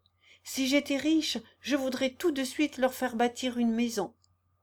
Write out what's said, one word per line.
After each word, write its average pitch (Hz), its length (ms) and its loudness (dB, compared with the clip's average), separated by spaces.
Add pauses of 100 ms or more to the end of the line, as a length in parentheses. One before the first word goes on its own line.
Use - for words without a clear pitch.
(420)
si - 240 -4
j'étais 277 300 2
riche, 302 420 0 (220)
je 254 160 0
voudrais 262 340 0
tout 330 220 0
de 269 100 -2
suite 294 360 -2
leur 254 140 2
faire 247 220 -4
bâtir 240 420 0
une 233 160 2
maison. 226 400 0 (500)